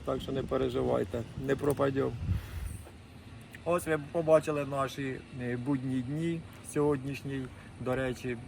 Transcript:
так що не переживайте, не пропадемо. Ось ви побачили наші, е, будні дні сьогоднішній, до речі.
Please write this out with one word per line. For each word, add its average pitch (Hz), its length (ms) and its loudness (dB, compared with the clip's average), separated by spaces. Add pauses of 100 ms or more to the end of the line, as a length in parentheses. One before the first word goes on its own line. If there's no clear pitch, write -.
так 135 160 0
що 135 120 -4
не 135 100 0
переживайте, 123 800 2 (240)
не 135 100 4
пропадемо. 135 560 2 (1500)
Ось 170 220 2
ви 156 120 4 (140)
побачили 156 580 6
наші, 135 440 0 (280)
е, 120 140 0
будні 131 440 0
дні 160 400 -2 (320)
сьогоднішній, 139 720 0 (380)
до 127 140 0
речі. 127 420 -2 (120)